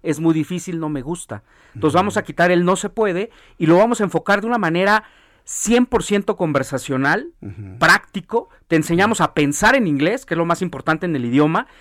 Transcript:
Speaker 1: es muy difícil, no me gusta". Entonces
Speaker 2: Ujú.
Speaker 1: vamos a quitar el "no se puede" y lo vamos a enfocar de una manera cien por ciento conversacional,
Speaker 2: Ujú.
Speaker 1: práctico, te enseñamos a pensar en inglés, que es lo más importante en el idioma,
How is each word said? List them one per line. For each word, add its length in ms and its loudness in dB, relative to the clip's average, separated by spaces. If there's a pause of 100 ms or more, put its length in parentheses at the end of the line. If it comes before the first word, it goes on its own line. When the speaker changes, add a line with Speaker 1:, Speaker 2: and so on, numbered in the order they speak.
Speaker 1:
es 160 -4
muy 120 4
difícil, 460 -4
no 100 -6
me 140 -6
gusta". 400 -10 (320)
Entonces 220 0
Speaker 2:
Ujú. 60 4
Speaker 1:
vamos 160 -4
a 40 0
quitar 300 0
el 120 2
"no 120 2
se 120 -6
puede" 420 -4 (280)
y 80 -2
lo 120 6
vamos 220 2
a 40 0
enfocar 380 0
de 40 -6
una 120 -2
manera 440 0 (400)
cien 440 0
por 180 -2
ciento 320 -2
conversacional, 1040 -2
Speaker 2:
Ujú. 400 -16
Speaker 1:
práctico, 680 0 (200)
te 80 2
enseñamos 440 2
a 140 0
pensar 400 2
en 140 2
inglés, 360 0
que 100 -8
es 40 0
lo 60 0
más 180 -2
importante 420 -4
en 120 -2
el 80 -4
idioma, 420 2 (140)